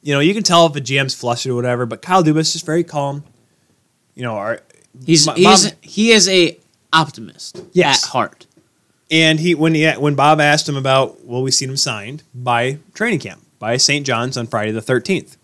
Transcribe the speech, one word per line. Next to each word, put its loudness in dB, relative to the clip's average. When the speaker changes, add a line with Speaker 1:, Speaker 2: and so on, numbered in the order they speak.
Speaker 1:
You -2
know, 2
you 2
can -4
tell 4
if -2
a -6
G -4
M's -2
flustered -4
or -2
whatever, -2
but -10
Kyle 2
Dubas 0
is -10
very -2
calm. -6
You -12
know, -6
our, -6
Speaker 2:
He's, 2
Speaker 1:
Bo-, -2
Speaker 2:
he's, 4
Speaker 1:
Bob -6
Speaker 2:
he 0
is 4
a 2
optimist -4
Speaker 1:
Yes. 2
Speaker 2:
at -12
heart. -4
Speaker 1:
And 4
he, 0
when 2
he, 2
when -2
Bob 4
asked 2
him -4
about, -2
"Will -6
we -4
see -2
him -10
signed -6
by -2
training -4
camp, -16
by -4
Saint 0
John's -4
on -6
Friday -4
the -6
thirteenth?" -2